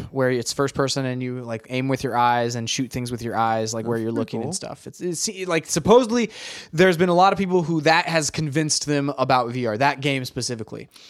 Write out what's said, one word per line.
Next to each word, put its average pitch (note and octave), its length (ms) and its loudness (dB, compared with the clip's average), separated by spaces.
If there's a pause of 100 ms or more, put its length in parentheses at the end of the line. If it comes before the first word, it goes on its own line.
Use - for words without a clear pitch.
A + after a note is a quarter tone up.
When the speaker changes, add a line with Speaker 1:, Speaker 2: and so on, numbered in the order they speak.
(120)
Speaker 1:
where C3 180 0
it's B2 240 -2
first C#3 220 -2
person C3+ 300 -2
and B2+ 180 -4
you, B2+ 180 -8
like, A#2 280 -8
aim B2+ 180 -2
with C3+ 160 0
your A#2 120 -2
eyes A#2+ 400 2
and A2+ 140 -4
shoot C3 220 -4
things B2 200 -6
with A#2 120 -6
your A2+ 120 -6
eyes, A2+ 380 0
like, A2+ 140 -6
where A#2 100 -2
Speaker 2:
That's A2+ 60 -4
Speaker 1:
you're A2+ 80 -2
Speaker 2:
pretty A2+ 80 -2
Speaker 1:
looking A2+ 220 -6
and A#2+ 60 -6
Speaker 2:
cool. D#3+ 60 -6
Speaker 1:
stuff. - 320 -12
It's, - 160 -18
it's, F#3 460 -6
like, E3 180 -2
supposedly A3+ 640 4 (420)
there's F3 260 6
been F3+ 120 4
a F3 60 4
lot F#3 180 6
of F#3 60 0
people F3+ 240 2
who D#3+ 180 0
that D#3+ 260 4
has D#3+ 220 0
convinced D#3 560 -2
them C#3+ 320 0
about C3 320 2
V B2 160 -4
R, G#2+ 120 0
that C#3 240 2
game C3+ 240 -2
specifically, A#2 640 -8 (200)